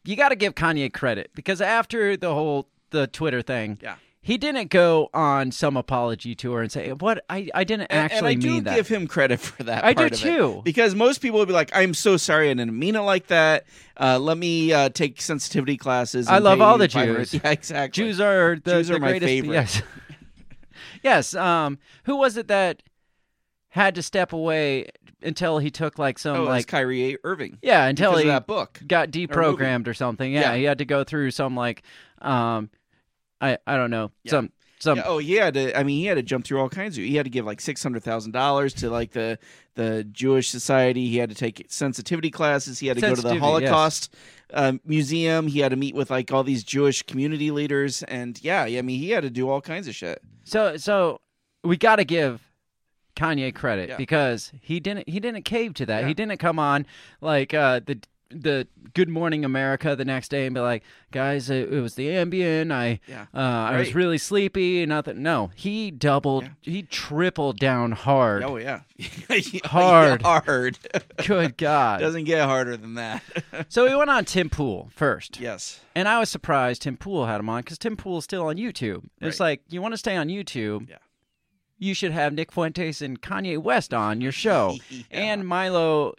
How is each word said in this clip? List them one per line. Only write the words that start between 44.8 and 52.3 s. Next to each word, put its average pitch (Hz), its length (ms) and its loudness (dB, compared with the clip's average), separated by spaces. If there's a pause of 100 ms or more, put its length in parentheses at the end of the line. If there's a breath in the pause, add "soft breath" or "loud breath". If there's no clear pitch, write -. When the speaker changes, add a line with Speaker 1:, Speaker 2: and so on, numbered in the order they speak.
Speaker 2:
Museum. 160 640 0
He 143 120 0
had 135 100 4
to 131 60 -2
meet 139 180 -4
with, 135 160 -2
like, 127 220 -2
all 135 120 2
these 127 200 -2
Jewish 139 380 2
community 151 480 -2
leaders. 139 540 -2
And, 123 380 -10
yeah, 165 220 0
I 117 180 -4
mean, 127 160 -4
he 165 120 -4
had 208 120 0
to 135 80 -4
do 127 200 -2
all 139 100 0
kinds 165 280 -10
of 104 60 -10
shit. - 280 -10 (220)
Speaker 1:
So, 208 320 0
so 185 440 0 (440)
we 170 120 2
gotta 214 280 6
give 139 360 0 (760)